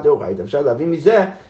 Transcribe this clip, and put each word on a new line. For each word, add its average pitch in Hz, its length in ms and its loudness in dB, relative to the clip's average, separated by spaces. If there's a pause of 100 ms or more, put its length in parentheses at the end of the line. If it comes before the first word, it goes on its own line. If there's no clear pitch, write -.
דאורייתא." 98 380 0
אפשר 120 200 -4
להבין 143 300 -2
מזה 185 340 4 (240)